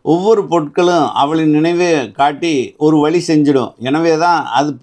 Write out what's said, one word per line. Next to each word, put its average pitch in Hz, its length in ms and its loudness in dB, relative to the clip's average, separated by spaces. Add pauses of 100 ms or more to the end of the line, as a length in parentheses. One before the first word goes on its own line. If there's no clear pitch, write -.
ஒவ்வொரு 196 400 2
பொருட்களும் 165 680 0
அவளின் 156 380 0
நினைவை 160 600 0
காட்டி 139 680 -2
ஒரு 156 200 2
வழி 160 300 0
செஞ்சிடும். 143 500 2
எனவே 156 400 0
தான் 165 280 0
அது 131 380 -2